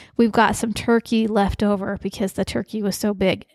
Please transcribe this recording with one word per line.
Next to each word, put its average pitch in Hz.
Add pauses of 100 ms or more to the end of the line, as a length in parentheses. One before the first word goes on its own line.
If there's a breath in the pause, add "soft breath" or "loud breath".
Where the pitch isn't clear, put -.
(160 loud breath)
we've 233
got 208
some 226
turkey 226
left 202
over 202
because 196
the 190
turkey 214
was 202
so 208
big. 190 (100)